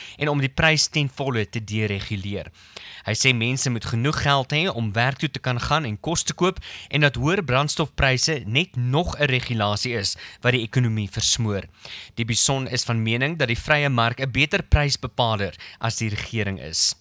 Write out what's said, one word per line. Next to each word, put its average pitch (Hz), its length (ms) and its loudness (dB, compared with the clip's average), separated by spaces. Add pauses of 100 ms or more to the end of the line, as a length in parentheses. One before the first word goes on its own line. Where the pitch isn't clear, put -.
(180)
en 147 120 0
om 147 100 2
die 135 100 2
prys 156 380 2
ten 147 220 0
volle 131 400 -2
te 113 140 -6
dereguleer. 101 880 -4 (540)
Hy 107 80 0
sê 131 200 4
mense 123 360 0
moet 117 160 -2
genoeg 120 360 0
geld 139 300 2
hê 156 160 2
om 113 260 -2
werk 123 240 0
toe 156 120 -2
te - 100 -8
kan 123 200 -2
gaan 151 260 0
en 107 140 -4
kos 160 240 -2
te - 100 -4
koop 185 260 0 (300)
en 147 120 2
dat 143 140 4
hoër 160 280 2
brandstofpryse 139 1000 0
net 131 300 0
nog 135 420 0
'n 147 80 2
regulasie 120 680 0
is 101 240 -2 (240)
wat 123 100 4
die 123 100 2
ekonomie 113 500 0
versmoor. 104 520 -2 (520)
Dubuisson 120 520 0
is 123 160 -2
van 117 200 0
mening 127 340 0
dat 139 100 0
die 117 120 -2
vrye 147 300 2
mark 117 300 2
'n 135 120 -2
beter 143 320 2
prysbepaler 117 920 0 (240)
as 117 160 -2
die 113 140 -2
regering 101 500 -4
is. 76 420 -2